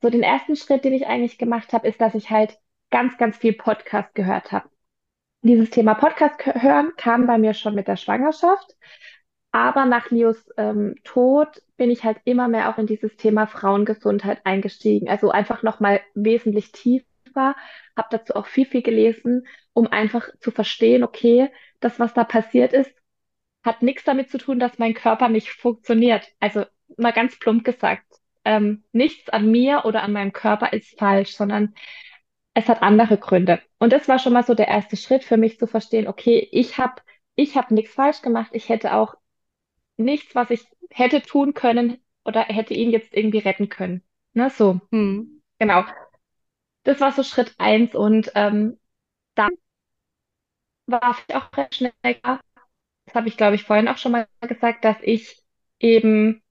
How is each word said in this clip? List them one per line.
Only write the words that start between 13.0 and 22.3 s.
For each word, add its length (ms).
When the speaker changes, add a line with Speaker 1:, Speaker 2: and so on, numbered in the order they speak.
Speaker 1:
Thema 320
Frauengesundheit 1000
eingestiegen. 600
Also 220
einfach 340
noch 160
mal 200
wesentlich 560
tiefer, 840
hab 140
dazu 260
auch 100
viel, 200
viel 160
gelesen, 640
um 160
einfach 400
zu 120
verstehen, 520
okay, 460
das, 180
was 160
da 100
passiert 480